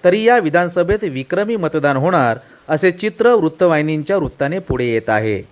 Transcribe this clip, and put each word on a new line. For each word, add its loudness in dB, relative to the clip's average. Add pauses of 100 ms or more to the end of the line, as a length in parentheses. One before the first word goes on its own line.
तरी 2
या 4
विधानसभेत 0
विक्रमी -4
मतदान -2
होणार 0 (300)
असे 2
चित्र 0
वृत्तवाहिनींच्या 0
वृत्ताने -4
पुढे -4
येत -2
आहे. 0